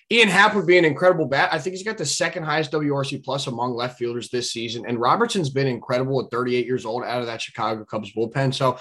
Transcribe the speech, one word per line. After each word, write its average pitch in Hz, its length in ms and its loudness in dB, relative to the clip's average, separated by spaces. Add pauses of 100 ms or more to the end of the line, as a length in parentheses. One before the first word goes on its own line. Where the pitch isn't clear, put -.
Ian 220 200 6
Happ 202 260 6
would 190 100 0
be 180 120 8
an 165 80 6
incredible 160 400 4
bat. 143 260 2
I 160 80 -2
think 185 160 -6
he's 185 80 -10
got 214 140 -4
the 165 80 -4
second 170 380 -2
highest 151 280 -2
W 147 240 0
R 139 80 0
C 139 140 -6
plus 135 300 -6
among 120 260 -4
left 123 240 -4
fielders 120 320 -6
this 120 240 -4
season, 113 340 -8
and 120 100 -2
Robertson's 165 520 2
been 135 180 0
incredible 127 540 -2
at 101 100 -8
thirty-eight 123 340 0
years 117 200 -4
old 117 180 -4
out 117 160 -4
of 120 60 -4
that 113 160 -8
Chicago 110 420 -4
Cubs 107 300 -8
bullpen. 131 400 0
So 127 280 0